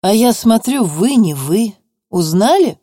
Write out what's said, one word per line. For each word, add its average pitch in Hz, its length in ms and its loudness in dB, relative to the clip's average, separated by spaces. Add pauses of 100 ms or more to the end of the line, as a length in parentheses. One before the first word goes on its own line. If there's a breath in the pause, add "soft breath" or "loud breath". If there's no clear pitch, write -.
«А 190 120 0
я 233 200 2
смотрю, 233 500 0
вы 185 320 -2
не 196 180 2
вы. 170 420 -4 (340)
Узнали?» 196 720 0